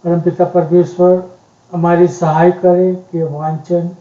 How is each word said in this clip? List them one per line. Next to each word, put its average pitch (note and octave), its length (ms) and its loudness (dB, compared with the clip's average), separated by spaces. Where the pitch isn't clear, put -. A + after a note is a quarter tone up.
પરમપિતા F3 420 0
પરમેશ્વર F3 760 2
અમારી E3+ 340 2
સહાય E3 440 2
કરે F3+ 440 0
કે E3 120 -4
વાંચન D#3+ 640 -4